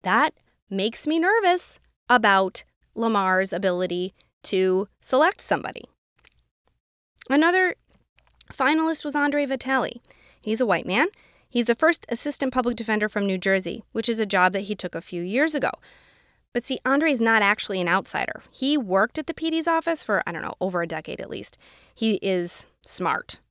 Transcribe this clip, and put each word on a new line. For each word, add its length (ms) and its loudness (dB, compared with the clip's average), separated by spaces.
That 320 2
makes 380 -2
me 100 0
nervous 640 2
about 540 4
Lamar's 580 0
ability 640 -2
to 460 2
select 400 2
somebody. 440 -4
Another 440 4
finalist 520 2
was 120 -6
Andre 300 2
Vitale. 560 -2
He's 200 -2
a 40 4
white 200 0
man. 220 0
He's 160 0
the 100 2
first 340 2
assistant 440 -2
public 220 0
defender 340 -2
from 160 -2
New 120 0
Jersey, 460 -2
which 160 -2
is 100 0
a 60 0
job 280 4
that 80 -2
he 140 -6
took 180 -8
a 80 -6
few 200 -10
years 340 0
ago. 160 0
But 140 -4
see, 200 -4
Andre's 360 2
not 200 4
actually 400 0
an 60 0
outsider. 640 -2
He 260 0
worked 400 0
at 100 -6
the 60 -6
P 160 -4
D's 180 -2
office 360 0
for, 240 0
I 40 -6
don't 100 -8
know, 180 -8
over 220 -2
a 60 -4
decade 340 -8
at 80 -10
least. 280 -12
He 260 0
is 440 -2
smart. 540 -4